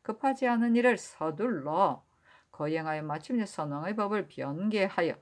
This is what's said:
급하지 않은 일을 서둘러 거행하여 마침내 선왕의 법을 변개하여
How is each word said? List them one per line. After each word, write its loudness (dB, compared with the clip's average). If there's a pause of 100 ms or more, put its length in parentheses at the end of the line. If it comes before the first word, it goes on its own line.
급하지 -2
않은 4
일을 6
서둘러 0 (420)
거행하여 -2
마침내 -2
선왕의 -6
법을 -2
변개하여 -2